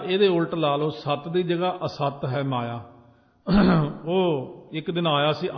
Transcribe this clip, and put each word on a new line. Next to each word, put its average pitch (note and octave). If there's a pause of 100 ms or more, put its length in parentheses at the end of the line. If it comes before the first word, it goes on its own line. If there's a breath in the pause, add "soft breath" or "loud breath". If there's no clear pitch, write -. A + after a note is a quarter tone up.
ਇਹਦੇ F#3+
ਉਲਟ E3+
ਲਾ D3+
ਲਓ, D3+
ਸਤ C#3+
ਦੀ F3+
ਜਗ੍ਹਾ F3
ਅਸਤ C#3+
ਹੈ C3
ਮਾਇਆ। A#2+ (640 soft breath)
<clears throat> F3+
ਉਹ E3 (180)
ਇੱਕ D#3
ਦਿਨ E3+
ਆਇਆ D3
ਸੀ, D#3